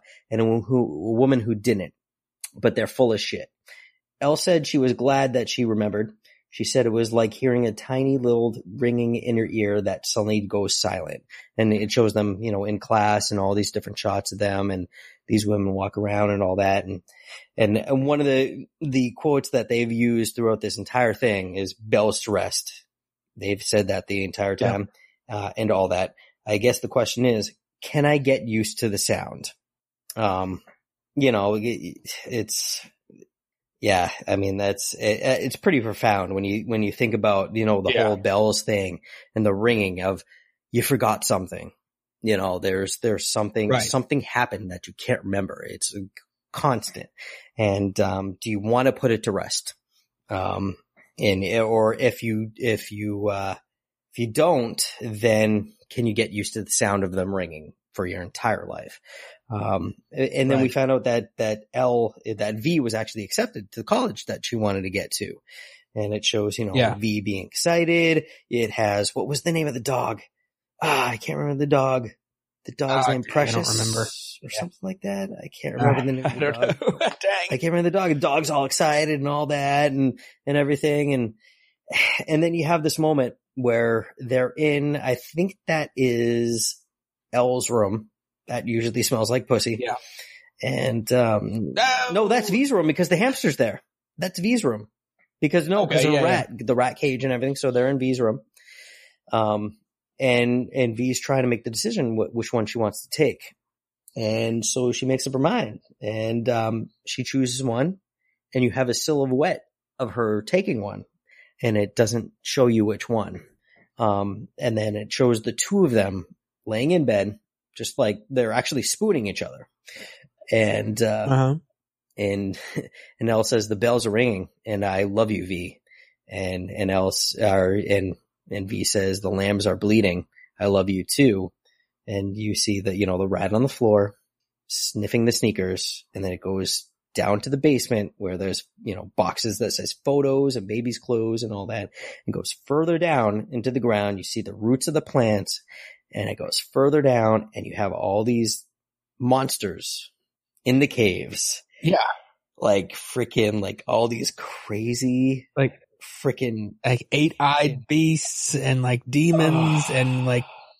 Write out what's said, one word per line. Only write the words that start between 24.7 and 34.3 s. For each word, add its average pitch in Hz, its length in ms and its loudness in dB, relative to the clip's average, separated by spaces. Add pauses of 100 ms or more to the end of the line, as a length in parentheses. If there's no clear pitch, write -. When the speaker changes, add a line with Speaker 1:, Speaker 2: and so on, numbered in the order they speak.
Speaker 1:
time, 98 180 -4 (400)
uh, 101 260 -6
and 110 140 0
all 95 200 2
that. 92 260 -2 (320)
I 110 100 2
guess 120 220 2
the 123 80 -6
question 120 400 0
is, 110 240 0 (320)
can 147 240 2
I 147 100 6
get 135 300 2
used 110 320 -2
to 117 100 0
the 101 80 -2
sound? - 540 -4 (640)
Um, 95 480 -2 (520)
you 135 160 4
know, 104 300 2
it, 107 360 -6 (280)
it's, - 560 -6 (1000)
yeah, 92 280 2 (180)
I 98 80 2